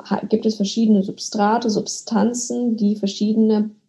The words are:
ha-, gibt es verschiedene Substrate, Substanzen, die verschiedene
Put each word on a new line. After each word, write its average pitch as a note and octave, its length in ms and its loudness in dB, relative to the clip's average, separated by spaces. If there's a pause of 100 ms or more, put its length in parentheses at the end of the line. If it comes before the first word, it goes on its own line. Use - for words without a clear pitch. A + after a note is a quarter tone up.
ha-, - 220 -4
gibt A3 200 0
es A3 100 0
verschiedene G#3 460 2
Substrate, G#3+ 680 -2
Substanzen, A#3 1080 -2
die G#3 200 2
verschiedene G#3+ 720 2 (180)